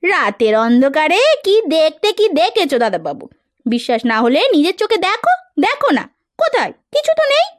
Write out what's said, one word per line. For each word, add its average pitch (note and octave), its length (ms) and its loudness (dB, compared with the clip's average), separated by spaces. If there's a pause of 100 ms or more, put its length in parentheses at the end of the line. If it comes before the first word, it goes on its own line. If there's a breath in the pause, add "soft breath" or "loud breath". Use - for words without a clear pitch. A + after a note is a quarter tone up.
রাতের C#4+ 540 0
অন্ধকারে C#4 640 2 (240)
কি G#4 220 2
দেখতে, D#4 460 0
কি G#4+ 160 0
দেখেছো E4+ 500 0
দাদাবাবু? E3+ 500 -4 (380)
বিশ্বাস A#3+ 380 -2
না A3+ 160 0
হলে B3 200 2 (120)
নিজের E4+ 240 0
চোখে A4 200 -2
দেখো, G#4 360 -2 (280)
দেখো C5 300 0
না, B3+ 140 -2 (340)
কোথায়? B4 340 -2 (200)
কিছু D5 240 -2
তো D#5+ 80 0
নেই। D5 220 2 (120)